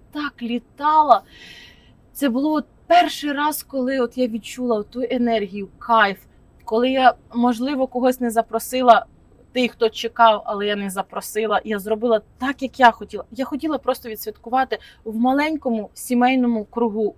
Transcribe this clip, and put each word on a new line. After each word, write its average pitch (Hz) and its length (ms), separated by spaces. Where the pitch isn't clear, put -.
так 294 300
літала. 262 800
Це 285 160
було 269 240
от 302 120
перший 311 460
раз, 294 300
коли 269 380
от 240 180
я 254 100
відчула 226 540
ту 240 280
енергію, 208 580
кайф, 226 400
коли 240 260
я, 262 240
можливо, 247 520
когось 254 340
не 240 100
запросила, 226 760
тих, 247 200
хто 226 160
чекав, 226 580
але 208 200
я 208 100
не 196 140
запросила. 208 720
Я 214 140
зробила 214 420
так, 269 240
як 262 180
я 240 100
хотіла. 196 400
Я 247 140
хотіла 294 340
просто 254 300
відсвяткувати 220 680
в 220 120
маленькому 262 800
сімейному 247 680
кругу, 214 540